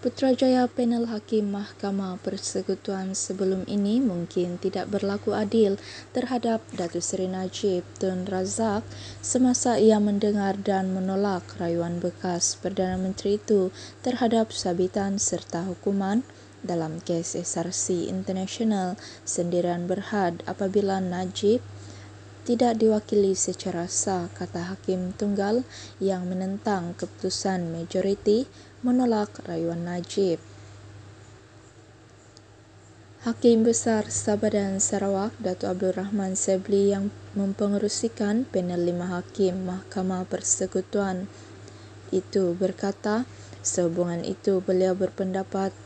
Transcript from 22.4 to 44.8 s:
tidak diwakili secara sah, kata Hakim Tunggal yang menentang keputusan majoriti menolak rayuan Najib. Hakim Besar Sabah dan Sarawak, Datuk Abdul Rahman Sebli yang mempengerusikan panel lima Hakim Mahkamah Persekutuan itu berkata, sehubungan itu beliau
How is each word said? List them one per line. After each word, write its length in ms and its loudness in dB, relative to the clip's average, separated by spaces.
tidak 400 4
diwakili 560 4
secara 480 -2
sah, 480 -2
kata 400 -6
Hakim 400 -4
Tunggal 480 0
yang 240 0
menentang 720 -2
keputusan 720 -2
majoriti 800 0
menolak 640 2
rayuan 400 -2
Najib. 560 0
Hakim 400 6
Besar 480 2
Sabah 480 0
dan 240 0
Sarawak, 560 0
Datuk 320 -2
Abdul 240 0
Rahman 400 -2
Sebli 560 2
yang 240 0
mempengerusikan 1120 0
panel 400 0
lima 320 -2
Hakim 480 0
Mahkamah 560 -2
Persekutuan 1040 -2
itu 480 0
berkata, 720 -2
sehubungan 640 0
itu 400 0
beliau 320 4